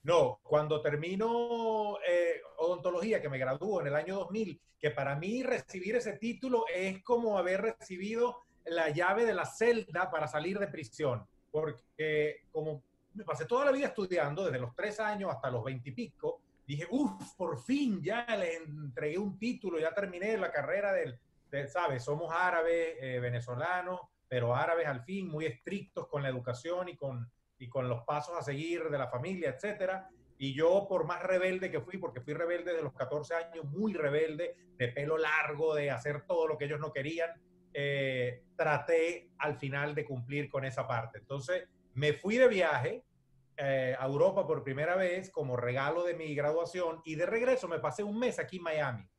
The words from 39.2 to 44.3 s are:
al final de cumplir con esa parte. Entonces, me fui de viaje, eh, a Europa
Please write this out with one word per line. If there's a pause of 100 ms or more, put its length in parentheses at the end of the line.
al
final
de
cumplir
con
esa
parte.
Entonces, (240)
me
fui
de
viaje, (540)
eh,
a
Europa